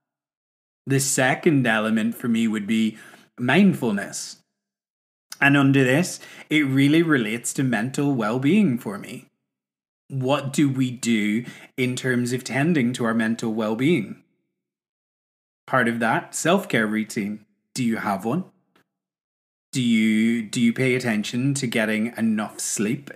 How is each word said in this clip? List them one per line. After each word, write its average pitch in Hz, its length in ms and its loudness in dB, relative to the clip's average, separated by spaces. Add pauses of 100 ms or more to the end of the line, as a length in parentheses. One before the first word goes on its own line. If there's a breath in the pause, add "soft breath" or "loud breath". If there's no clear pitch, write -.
(840)
The 135 140 0
second 135 640 2
element 110 480 0
for - 140 -8
me 113 200 2
would 104 200 -2
be 110 320 0 (400 loud breath)
mindfulness. 127 1000 0 (1040)
And 139 160 4
under 139 260 4
this, 135 360 0 (320 loud breath)
it 151 160 2
really 139 340 4
relates 120 540 0
to 143 80 0
mental 131 500 -2
well-being 127 640 2
for 101 220 -10
me. - 300 -16 (800)
What 135 440 -2
do 143 160 2
we 127 220 -2
do 113 520 0 (320 loud breath)
in 127 200 -2
terms 123 380 -2
of 127 100 -4
tending 131 500 0
to 123 120 -4
our 113 100 0
mental 113 360 -2
well-being? 113 680 -2 (1400)
Part 127 220 0
of 117 140 -2
that, 120 340 -2
self-care 156 500 0
routine. 107 600 -6 (280)
Do 131 100 -4
you 113 140 -2
have 98 280 -4
one? 170 200 -2 (1300)
Do 135 80 -2
you, 113 640 2
do 107 180 -6
you 117 100 4
pay 127 220 0
attention 127 600 -2
to 135 100 -4
getting 110 500 -2
enough 110 440 -2
sleep 117 560 -4